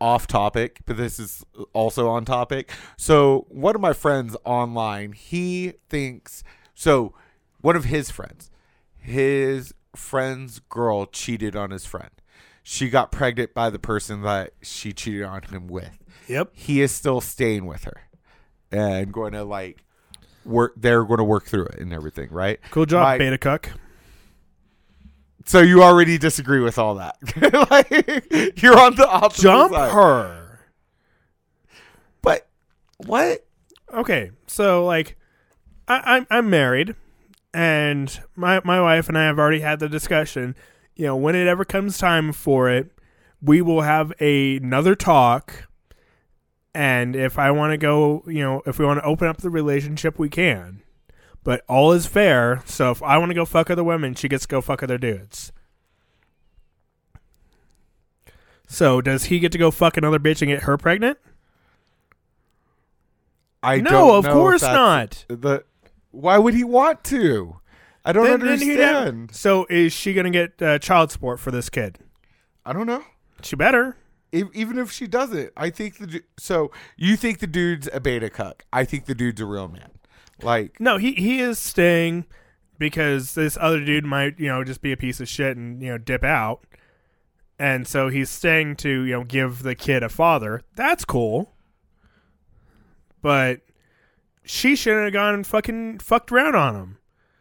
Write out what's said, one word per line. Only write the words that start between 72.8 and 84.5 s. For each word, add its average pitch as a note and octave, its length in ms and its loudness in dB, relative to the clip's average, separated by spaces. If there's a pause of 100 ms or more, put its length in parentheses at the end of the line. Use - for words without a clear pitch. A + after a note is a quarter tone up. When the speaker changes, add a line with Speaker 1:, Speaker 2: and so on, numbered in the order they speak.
Speaker 1:
know. B3 180 -6 (380)
Speaker 2:
She - 140 -10
better. B3 400 2 (360)
Speaker 1:
E-, F3 200 -2
even A3+ 260 -6
if B3 120 -6
she - 160 -12
doesn't, A3 500 -6
I E3+ 140 -6
think G#3+ 280 -12
the G#3 80 -16
du-, E3 160 -14 (160)
so D#3+ 320 -4 (260)
you F#3+ 200 2
think A3+ 220 -4
the G#3 80 -8
dude's E3 460 -4
a C3+ 80 -8
beta A#2+ 300 -4
cuck. - 420 -12
I B2+ 120 0
think C3 220 -8
the C3+ 80 -6
dude's A#2 260 -4
a A2 60 -8
real G2 220 -10
man. E2+ 220 -20 (520)
Like, A#2 380 -4
Speaker 2:
No, A3 180 2
he, B3 140 -2
he B3 280 -2
is A#3+ 180 -4
staying E3+ 680 0 (520)
because D3 560 -4
this D#3 260 -2
other D#3+ 220 0
dude D3 220 -2
might, C#3+ 340 -4
you D3+ 100 -4
know, C3 160 -4